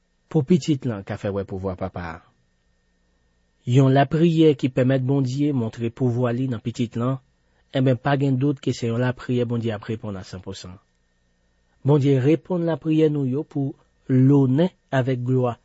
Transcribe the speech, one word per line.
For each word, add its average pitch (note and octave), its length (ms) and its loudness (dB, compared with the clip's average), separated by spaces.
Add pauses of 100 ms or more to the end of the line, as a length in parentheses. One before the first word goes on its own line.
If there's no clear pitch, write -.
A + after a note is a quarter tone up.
(280)
pou D3+ 180 0
pitit D#3+ 420 0
lan G2+ 180 -4
ka G#2+ 140 -6
fè G2+ 120 -2
wè G2 160 -4
pouvwa F#2+ 320 -6
Papa F#2 320 -8
a." D#2+ 40 -16 (1500)
Yon C3+ 320 4
lapriyè D#3+ 640 4
ki C#3+ 80 0
pèmèt C3 360 0
Bondye C#3 520 0
moutre A#2 340 -4
pouvwa B2 460 -2
li C3 120 -4
nan A2+ 120 -6
pitit A#2 400 -6
lan. C3 180 -2 (560)
Enben, C3 220 2
pa C#3+ 240 -2
gen C#3 180 0
dout C#3 220 -2
ke B2+ 160 -4
se A#2 140 -4
yon A#2 120 -2
lapriyè B2 460 -2
Bondye A2+ 260 -4
ap G#2 140 -12
reponn G#2+ 320 -8
a. F#2+ 40 -16
San F#2 200 -16
pou G2 100 -12
san, F#2 240 -16 (1080)
Bondye C#3 360 4
reponn E3 480 0
lapriyè D#3 420 0
nou D3 140 -2
yo C3+ 200 -2
pou C#3 300 -6 (340)
lonen C3+ 600 4 (240)
avèk B2+ 320 -2
glwa B2+ 400 0